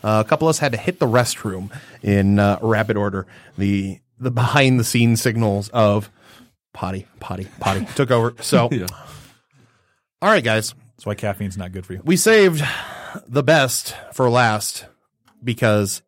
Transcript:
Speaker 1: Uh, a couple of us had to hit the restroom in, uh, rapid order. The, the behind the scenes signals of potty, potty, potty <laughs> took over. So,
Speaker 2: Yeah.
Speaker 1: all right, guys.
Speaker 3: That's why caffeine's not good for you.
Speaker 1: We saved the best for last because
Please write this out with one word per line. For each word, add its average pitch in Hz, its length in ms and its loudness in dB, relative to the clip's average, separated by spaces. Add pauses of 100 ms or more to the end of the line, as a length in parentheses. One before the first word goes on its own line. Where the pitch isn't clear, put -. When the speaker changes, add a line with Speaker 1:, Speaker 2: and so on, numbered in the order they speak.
Speaker 1:
Uh, 107 220 2
a - 20 -18
couple 156 200 2
of - 20 4
us 160 100 0
had 143 120 0
to 113 60 -4
hit 180 220 -6
the 147 60 2
restroom 110 680 0 (300)
in, 101 380 4
uh, 101 220 4
rapid 110 360 0
order. 98 300 -4 (300)
The, 98 420 -2 (200)
the 127 120 -4
behind 127 480 2
the 113 40 0
scenes 117 380 2
signals 104 480 -2
of 107 400 2 (640)
potty, 95 340 -10 (120)
potty, 92 280 -12 (120)
potty 98 260 -2
<laughs> - 100 -14
took 135 140 0
over. 117 320 0
So, - 300 0
Speaker 2:
Yeah. 98 160 -6 (1300)
Speaker 1:
all 185 80 2
right, 190 140 4
guys. 110 300 -2 (240)
Speaker 3:
That's - 80 -18
why 104 100 -6
caffeine's 98 420 -6
not 92 140 -8
good 92 140 -12
for 92 80 -14
you. 90 100 -12
Speaker 1:
We 170 140 2
saved 190 460 4 (640)
the 131 160 -2
best 135 520 0 (180)
for 127 160 2
last 117 560 0 (580)
because 107 640 0